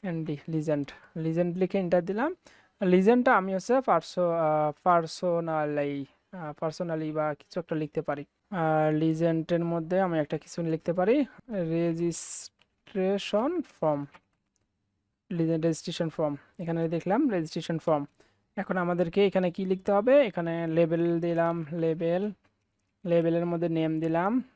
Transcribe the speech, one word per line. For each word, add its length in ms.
এন 220
ডি, 120
লিজেন্ড। 440
লিজেন্ড 420
লিখে 200
এন্টার 280
দিলাম। 300
লিজেন্ডটা 540
আমি 180
হচ্ছে 280
পার্সো-, 400
আহ, 500
পার্সোনালি, 1200
আহ, 280
পার্সোনালি 520
বা 220
কিছু 260
একটা 160
লিখতে 260
পারি। 240
আহ, 420
লিজেন্ডের 760
মধ্যে 360
আমি 180
একটা 180
কিছু 260
লিখতে 300
পারি, 320
রেজিস্ট্রেশন 2000
ফর্ম, 440
লিজেন্ড 340
রেজিস্ট্রেশন 440
ফর্ম, 260
এখানে 300
দেখলাম 400
রেজিস্ট্রেশন 480
ফর্ম। 280
এখন 220
আমাদেরকে 480
এখানে 260
কি 140
লিখতে 260
হবে? 340
এখানে 420
লেবেল 520
দিলাম, 520
লেবেল, 600
লেবেলের 400
মধ্যে 240
নেম 300
দিলাম 440